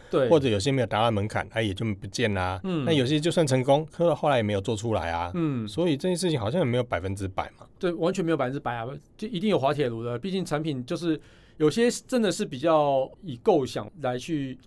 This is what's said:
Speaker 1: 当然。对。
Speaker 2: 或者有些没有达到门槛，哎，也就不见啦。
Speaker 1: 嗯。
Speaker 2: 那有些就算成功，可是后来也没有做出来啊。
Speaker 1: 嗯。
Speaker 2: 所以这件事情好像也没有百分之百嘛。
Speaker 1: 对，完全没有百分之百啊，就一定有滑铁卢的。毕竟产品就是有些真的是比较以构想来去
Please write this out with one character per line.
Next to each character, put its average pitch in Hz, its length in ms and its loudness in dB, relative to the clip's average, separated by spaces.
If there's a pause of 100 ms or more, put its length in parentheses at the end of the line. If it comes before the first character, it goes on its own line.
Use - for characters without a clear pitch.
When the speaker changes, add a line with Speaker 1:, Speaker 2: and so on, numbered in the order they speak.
(100)
Speaker 1:
当 160 100 2
然。 131 80 2
对。 - 0 -
Speaker 2:
或 160 100 6
者 135 100 2
有 107 100 2
些 98 120 0
没 135 100 2
有 113 60 2
达 107 160 0
到 117 80 4
门 104 160 0
槛， 104 240 -4
哎， 113 100 -2
也 104 140 0
就 117 100 -6 (120)
不 101 100 -14
见 107 260 -2
啦。 92 320 -2
Speaker 1:
嗯。 175 200 -2
Speaker 2:
那 165 80 2
有 139 120 4
些 151 140 2
就 160 120 0
算 165 160 2
成 131 180 2
功， 143 260 4
可 170 160 0
是 160 80 4
后 156 140 0
来 139 80 4
也 117 60 4
没 107 100 0
有 98 80 2
做 110 160 -2
出 110 180 -2
来 85 160 0
啊。 85 240 -2
Speaker 1:
嗯。 143 320 -2
Speaker 2:
所 160 220 0
以 147 80 2
这 180 120 -2
件 180 80 0
事 180 140 0
情 151 80 0
好 107 120 -2
像 175 100 0
也 165 40 2
没 120 120 0
有 123 60 2
百 92 180 -2
分 95 160 -4
之 98 100 -6
百 - 320 -6
嘛。 - 80 -20 (120)
Speaker 1:
对， 180 160 -2
完 165 180 0
全 185 120 -2
没 160 60 0
有 160 60 2
百 139 80 0
分 127 80 -4
之 139 80 -6
百 120 160 -6
啊， 117 100 -8 (300)
就 214 120 -10
一 175 120 -4
定 214 80 0
有 180 100 4
滑 135 160 2
铁 143 140 0
卢 117 160 -6
的。 120 140 -4
毕 185 120 -6
竟 185 140 -2
产 151 180 -2
品 139 220 -4
就 170 120 -4
是 160 220 0 (380)
有 151 140 4
些 233 200 4 (160)
真 254 140 0
的 208 100 2
是 190 140 -2
比 143 140 -8
较 143 520 4 (120)
以 139 200 -8
构 180 220 4
想 107 260 -8 (120)
来 127 160 -2
去 135 380 -6 (100)